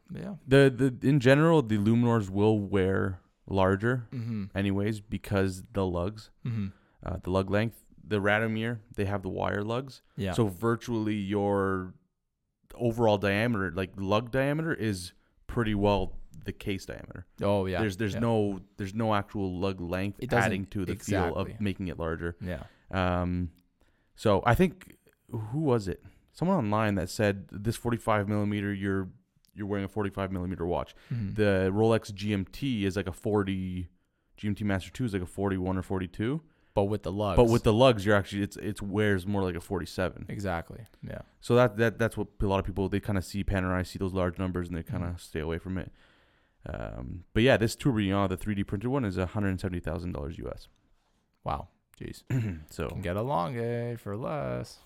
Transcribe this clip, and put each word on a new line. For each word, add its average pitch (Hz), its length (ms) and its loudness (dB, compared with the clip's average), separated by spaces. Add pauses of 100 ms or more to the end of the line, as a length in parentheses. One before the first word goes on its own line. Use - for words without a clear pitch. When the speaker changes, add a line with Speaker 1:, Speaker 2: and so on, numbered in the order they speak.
(140)
Speaker 1:
Yeah. - 220 -10 (120)
Speaker 2:
the, 135 220 8 (300)
the, - 80 0
in 143 120 6
general, 147 440 8
the 110 140 2
Luminors 113 520 4
will 104 300 4
wear 95 600 0 (280)
larger 98 680 2
Speaker 1:
Mm-hmm. 113 320 -6 (100)
Speaker 2:
anyways 101 460 -2
because 98 640 -2 (100)
the 98 120 0
lugs, 92 440 -4 (160)
Speaker 1:
Mm-hmm. 113 220 -4 (360)
Speaker 2:
uh, - 200 -6
the - 80 -6
lug 95 180 0
length, 107 340 -2 (220)
the 104 160 -2
Radomir, 110 580 0 (160)
they 104 100 0
have 101 180 -2
the 95 60 -4
wire 95 340 -2
lugs. 123 380 -6 (140)
Speaker 1:
Yeah. 95 180 -2
Speaker 2:
So 113 140 2
virtually 107 680 -2
your 98 800 0 (800)
overall 113 420 2
diameter, 98 540 0
like, 92 260 -4
lug 104 340 0
diameter, 143 420 0
is 95 400 -4 (340)
pretty 113 280 0
well 101 380 2 (300)
the - 100 -8
case - 320 -6
diameter. - 400 -14 (160)
Speaker 1:
Oh, 101 240 2
yeah. 92 140 -2
Speaker 2:
There's, 95 180 -2
there's 104 160 0
Speaker 1:
Yeah. - 60 -2
Speaker 2:
no, 107 400 2 (180)
there's 95 160 -6
no 110 220 0
actual 98 440 -2
lug 95 220 0
length 92 400 -4
Speaker 1:
It 123 80 -6
doesn't 107 160 4
Speaker 2:
adding 95 220 0
to 98 180 -4
the 98 100 -4
feel 92 400 0
of 95 120 -2
Speaker 1:
exactly. 104 160 -8
Speaker 2:
making 95 240 -2
it 78 100 -8
larger. 85 440 -4
Speaker 1:
Yeah. 87 220 -8 (280)
Speaker 2:
Um, 90 600 0 (640)
so 101 300 4
I 117 100 6
think, - 400 0 (360)
who 113 280 -4
was 120 280 2
it? - 160 -6 (300)
Someone 185 240 0
online 107 380 2
that 90 140 -2
said 101 420 0
this 110 240 -4
forty-five 110 540 0
millimeter, 104 440 0
you're, 95 360 -2 (460)
you're 104 120 -8
wearing 98 180 -2
a 92 40 -6
forty-five 98 420 -2
millimeter 87 340 -4
watch. 78 300 -2 (180)
Speaker 1:
Mm-hmm. 104 200 -4
Speaker 2:
The 98 400 4
Rolex 110 400 2
G 101 200 -4
M 98 120 0
T 117 400 -2
is 92 100 0
like 98 120 -2
a 92 40 -6
forty, 95 800 -2 (480)
G - 100 -6
M 104 80 0
T 107 80 -6
Master 98 280 0
two 131 140 -4
is 104 80 -4
like 98 100 0
a 85 40 -8
forty-one 95 500 0
or 92 40 -2
forty-two. 104 600 -4 (340)
Speaker 1:
But 101 100 4
with 104 160 -2
the - 100 -6
lugs. 101 260 0
Speaker 2:
But 120 80 10
with 117 180 4
the 117 100 6
lugs, 113 320 6
you're 107 100 6
actually, 101 280 0
it's, 98 140 -6
it 101 260 -8
wears 101 420 0
more 101 180 0
like 92 120 -2
a 82 40 -8
forty-seven. 87 720 -6
Speaker 1:
Exactly. 98 560 -6 (220)
Yeah. - 140 -10 (200)
Speaker 2:
So - 140 2
that, 120 220 6
that, 113 220 2
that's 113 160 0
what 101 120 -4 (120)
a 117 60 0
lot 98 140 4
of 92 60 0
people, 95 220 -2
they 98 120 0
kinda 98 240 -2
see 98 200 -6
Panerai, 92 420 0
see - 140 -10
those 92 140 -2
large 90 260 0
numbers, 90 280 -2
and 87 100 -6
they 80 60 -6
kinda 87 240 -6
Speaker 1:
Mm-hmm. 87 100 -6
Speaker 2:
stay - 220 -10
away 82 180 -2
from 92 220 -6
it. - 120 -10 (800)
Um, 58 540 -8 (100)
but 110 100 4
yeah, 123 140 8
this 110 180 2
Tourbillon, 101 540 2
the 92 80 -2
three 104 180 -4
D 98 80 0
printed 104 260 -6
one, 131 160 0
is 95 120 -2
a 92 100 0
hundred 95 320 -2
seventy 90 200 -4
thousand 87 340 -6
dollars 71 240 -8
U - 160 -8
S. - 140 -18 (760)
Speaker 1:
Wow. - 260 -6 (300)
Jeez. - 300 -12
Speaker 2:
<clears throat> 101 400 -4
So 71 200 -6
Speaker 1:
Can - 120 -8
get 87 140 -2
a 107 80 -2
Longue 120 760 -4
for 101 180 -10
less. 123 720 -8